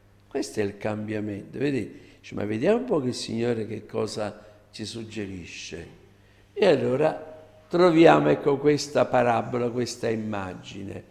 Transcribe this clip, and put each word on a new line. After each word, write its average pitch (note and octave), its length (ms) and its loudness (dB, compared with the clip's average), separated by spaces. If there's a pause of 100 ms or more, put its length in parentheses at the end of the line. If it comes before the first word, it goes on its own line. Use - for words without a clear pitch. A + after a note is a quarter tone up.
(280)
Questo - 320 -6
è G#2+ 40 2
il G2+ 140 -4
cambiamento. G#2+ 800 -6
Vedete? C3 420 -2 (200)
Dice, - 160 -16
"Ma G2+ 100 -4
vediamo B2 320 2
un B3 80 -4
po' G#3 140 0
che B2+ 80 -2
il A2+ 80 -2
Signore A2+ 500 -2
che G#2 220 -10
cosa G#2+ 520 -4 (300)
ci - 160 -10
suggerisce." G2+ 1000 -10 (680)
E G4+ 140 2
allora C3+ 760 0 (240)
troviamo, D#3+ 640 6
ecco, C#3+ 300 2
questa C#3 460 2
parabola, A#2+ 680 2
questa A#2+ 380 -4
immagine. G2 1000 -8